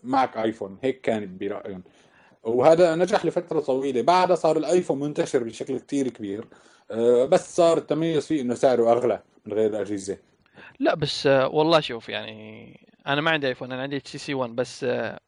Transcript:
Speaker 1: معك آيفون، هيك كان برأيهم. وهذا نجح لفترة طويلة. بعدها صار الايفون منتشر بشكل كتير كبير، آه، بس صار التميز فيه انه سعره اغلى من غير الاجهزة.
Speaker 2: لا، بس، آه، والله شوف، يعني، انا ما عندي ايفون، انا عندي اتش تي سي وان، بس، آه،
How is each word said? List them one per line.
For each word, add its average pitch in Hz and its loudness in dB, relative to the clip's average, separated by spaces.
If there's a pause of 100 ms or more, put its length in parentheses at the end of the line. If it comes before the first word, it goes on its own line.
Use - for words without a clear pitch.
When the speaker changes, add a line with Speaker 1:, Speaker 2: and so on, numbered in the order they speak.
Speaker 1:
معك 131 -2
آيفون، 107 -4
هيك 131 -2
كان 104 -4
برأيهم. 98 -8 (640)
وهذا 160 6
نجح 180 0
لفترة 160 -2
طويلة. 135 0
بعدها 180 4
صار 156 2
الايفون 160 0
منتشر 147 -2
بشكل 123 -6
كتير 139 -2
كبير، 107 -8 (460)
آه، 120 4
بس 180 0
صار 165 6
التميز 156 -2
فيه 156 0
انه 120 -2
سعره 117 4
اغلى 117 2 (240)
من 104 -8
غير 107 2
الاجهزة. 98 -6 (600)
Speaker 2:
لا، 277 2
بس، 147 -4
آه، 135 4
والله 156 2
شوف، 120 -8
يعني، 110 -14 (260)
انا 143 -2
ما 165 0
عندي 143 0
ايفون، 127 -6
انا 127 -8
عندي 139 -6
اتش - -10
تي 143 -12
سي 147 -6
وان، 123 -4
بس، 127 -6
آه، 120 -4